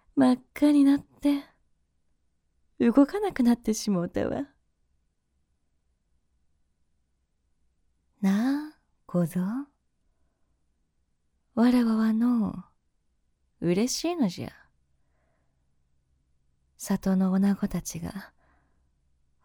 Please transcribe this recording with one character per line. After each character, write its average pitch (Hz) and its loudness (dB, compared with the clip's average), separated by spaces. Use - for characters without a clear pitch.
真 254 4
っ 247 -2
赤 294 4
に 285 6
な 277 4
っ - -12
て、 285 -4
動 254 4
か 403 -6
な 403 -2
く - -2
な 233 4
っ - 0
て - -4
し - -6
も 185 0
う 180 -6
た - -4
わ。 - -6
な 254 -2
あ、 - -20
小 175 -2
僧。 165 -6
わ 240 4
ら 247 4
わ 226 0
は 220 0
の 226 -2
う、 - -4
嬉 190 0
し - -6
い 349 -2
の 254 0
じ - -10
ゃ。 - -12
里 190 -4
の 185 0
女 196 2
子 202 -4
た - -8
ち - -14
が、 170 -12